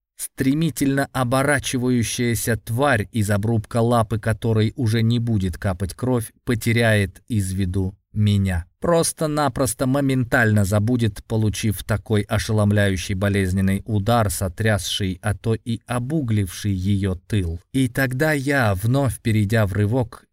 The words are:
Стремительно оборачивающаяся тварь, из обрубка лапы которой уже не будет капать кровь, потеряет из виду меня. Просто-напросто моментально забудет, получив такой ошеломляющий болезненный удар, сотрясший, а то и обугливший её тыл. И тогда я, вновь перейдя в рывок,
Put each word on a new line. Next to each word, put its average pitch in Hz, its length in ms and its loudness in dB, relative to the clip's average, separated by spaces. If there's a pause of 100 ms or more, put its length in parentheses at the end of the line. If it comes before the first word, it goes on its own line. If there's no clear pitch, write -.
(160)
Стремительно 139 960 0
оборачивающаяся 123 1500 0
тварь, 117 540 0
из 104 180 -2
обрубка 110 520 0
лапы 117 380 2
которой 107 560 0
уже 117 260 0
не 117 180 2
будет 107 380 -2
капать 92 360 -4
кровь, 123 380 -2 (140)
потеряет 113 840 2
из 98 240 -2
виду 95 440 -2 (180)
меня. 101 520 2 (140)
Просто-напросто 151 1080 0
моментально 131 800 2
забудет, 107 580 0
получив 110 600 -2
такой 104 380 -2
ошеломляющий 104 960 0
болезненный 98 680 0
удар, 107 440 0
сотрясший, 98 920 -2
а 104 140 -2
то 113 200 -2
и 113 320 -6
обугливший 120 880 -2
её 95 420 0
тыл. 87 440 -4 (120)
И 131 160 0
тогда 135 460 0
я, 135 420 0
вновь 117 460 0
перейдя 110 440 2
в 92 80 -2
рывок, 104 600 -2